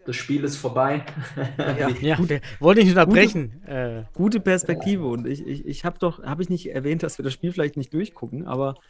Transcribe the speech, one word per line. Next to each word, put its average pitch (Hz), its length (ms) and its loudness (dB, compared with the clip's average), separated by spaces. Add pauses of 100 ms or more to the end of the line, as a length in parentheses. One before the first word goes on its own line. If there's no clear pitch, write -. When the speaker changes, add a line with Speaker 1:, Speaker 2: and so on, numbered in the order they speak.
Speaker 1:
das 120 80 -6
Spiel 143 280 -2
ist 143 140 -4
vorbei. 135 480 0 (300)
<laughs> 139 220 -6 (200)
Speaker 2:
Ja. 135 120 2 (120)
Speaker 3:
Ja, 151 140 2
Speaker 2:
Gut. 165 140 0
Speaker 3:
wir 143 120 -2 (180)
wollen 175 200 8
nicht 196 100 8
Speaker 2:
Gute, 180 120 6
Speaker 3:
unterbrechen, 165 680 4
äh. 120 360 -6 (100)
Speaker 2:
gute 208 260 0
Perspektive 180 680 0
und 120 220 -4
ich, 139 180 -6
ich, 139 220 -8
ich - 180 -8
hab 170 140 -4
doch, 170 240 -2
hab 147 160 -6
ich 180 100 -4
nicht 175 240 -4
erwähnt, 147 300 -2
dass 156 160 -8
wir 135 40 -8
das 135 100 -4
Spiel 175 200 -6
vielleicht 147 240 -2
nicht 135 160 -8
durchgucken, 151 540 -6
aber 135 280 -4 (140)